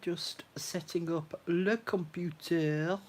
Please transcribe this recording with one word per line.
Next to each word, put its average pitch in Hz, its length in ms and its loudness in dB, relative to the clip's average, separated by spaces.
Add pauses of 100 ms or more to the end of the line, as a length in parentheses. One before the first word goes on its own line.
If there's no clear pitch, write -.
Just - 440 -4 (120)
setting 170 540 -2
up 156 360 -2
le 185 300 4
computer. 170 1200 0 (100)